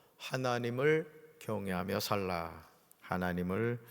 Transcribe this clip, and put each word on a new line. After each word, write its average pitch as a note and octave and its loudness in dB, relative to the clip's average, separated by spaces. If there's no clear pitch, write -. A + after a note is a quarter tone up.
"하나님을 C3 2
경외하며 G2 0
살라, F2 -2
하나님을 F#2 0